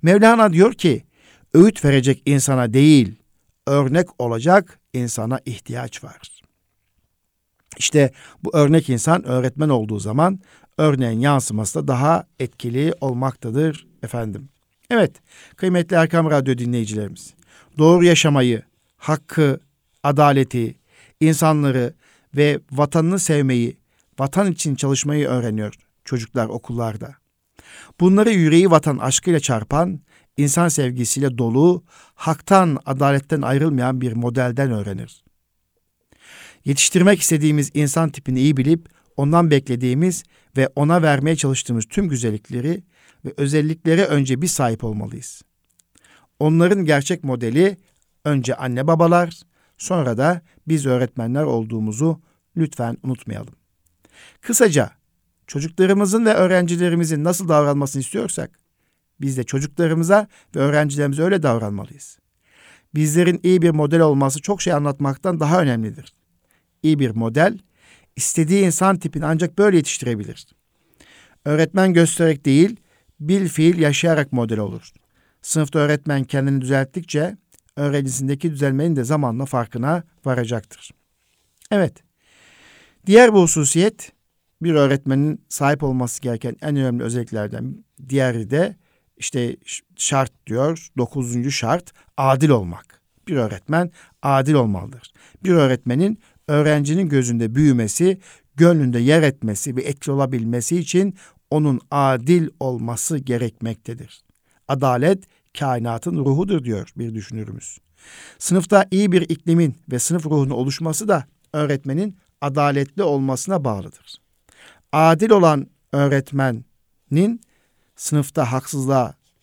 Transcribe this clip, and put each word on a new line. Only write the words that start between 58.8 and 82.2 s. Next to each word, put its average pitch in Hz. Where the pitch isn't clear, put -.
biz 135
de 127
çocuklarımıza 165
ve 147
öğrencilerimize 143
öyle 185
davranmalıyız. 113
Bizlerin 165
iyi 180
bir 170
model 151
olması 139
çok 196
şey 175
anlatmaktan 147
daha 156
önemlidir. 113
İyi 156
bir 131
model, 117
istediği 185
insan 185
tipini 160
ancak 165
böyle 202
yetiştirebilir. 120
Öğretmen 165
göstererek 165
değil, 160
bil 180
fiil 165
yaşayarak 151
model 113
olur. 101
Sınıfta 156
öğretmen 147
kendini 139
düzelttikçe 147
öğrencisindeki 139
düzelmenin 143
de 127
zamanla 135
farkına 135
varacaktır. 120
Evet, 196